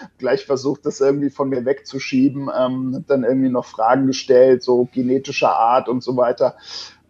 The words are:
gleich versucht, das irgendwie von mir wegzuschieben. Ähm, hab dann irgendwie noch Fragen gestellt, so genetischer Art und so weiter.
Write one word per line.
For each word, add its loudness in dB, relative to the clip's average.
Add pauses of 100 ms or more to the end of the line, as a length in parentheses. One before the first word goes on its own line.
(180)
gleich -4
versucht, -4
das -6
irgendwie 0
von -4
mir -4
wegzuschieben. -2
Ähm, -2
hab -10
dann 0
irgendwie 2
noch -2
Fragen 0
gestellt, 4
so 2
genetischer -2
Art 2
und -4
so -4
weiter. 0 (540)